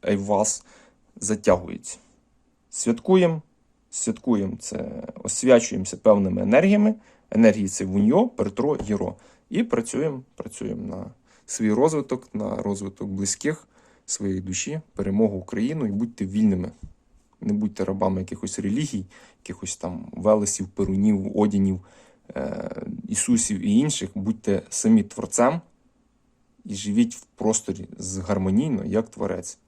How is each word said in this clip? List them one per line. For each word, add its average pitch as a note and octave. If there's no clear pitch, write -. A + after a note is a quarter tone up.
Айваз G2+
затягується. F#2+
Святкуємо, E3
святкуємо G#2+
це, -
освячуємося A#2
певними F#2+
енергіями. G3
Енергії G#2+
це -
Вуньо, G#2+
Пертро, A#2+
Єро. G2
І A#3
працюємо, D#3
працюємо G#2+
на F#2+
свій G#2+
розвиток, C#3
на G#2
розвиток G2+
близьких, G2
своєї F#2+
душі, F#2
перемогу G2+
Україну A#2+
і G2+
будьте A2
вільними. G2
Не G#2
будьте G#2
рабами F#2+
якихось -
релігій, G#2+
якихось -
там F2
Велесів, G#2
Перунів, G2
Одінів, G2
е, -
Ісусів A2
і G#2
інших. D3
Будьте G#2
самі A2
творцем C3
і G#2
живіть G#2
в -
просторі -
з-, F#2+
гармонійно, F#2+
як A2
творець. F#2